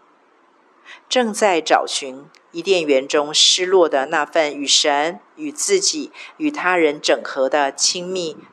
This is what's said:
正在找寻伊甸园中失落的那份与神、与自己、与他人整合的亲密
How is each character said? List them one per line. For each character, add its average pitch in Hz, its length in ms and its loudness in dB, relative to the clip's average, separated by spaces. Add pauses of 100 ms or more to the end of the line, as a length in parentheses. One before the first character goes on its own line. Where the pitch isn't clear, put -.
(1080)
正 240 240 0
在 196 280 2
找 156 260 2
寻 135 400 -10 (240)
伊 170 120 -10
甸 180 220 2
园 139 220 2
中 147 260 0
失 - 340 4
落 180 220 4
的 139 180 0
那 156 180 -2
份 147 300 0
与 143 120 -8
神、 151 540 0 (160)
与 151 140 -8
自 185 300 -2
己、 147 320 -4 (260)
与 151 120 -2
他 175 260 0
人 147 240 2
整 143 240 0
合 131 240 -2
的 139 240 0
亲 - 340 -4
密 180 300 -6 (160)